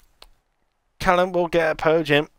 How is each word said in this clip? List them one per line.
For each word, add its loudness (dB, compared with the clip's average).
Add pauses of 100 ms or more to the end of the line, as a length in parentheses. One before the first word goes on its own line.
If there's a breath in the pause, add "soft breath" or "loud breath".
(1000)
Callum 0
will -2
get 0
a -2
podium. 0 (100)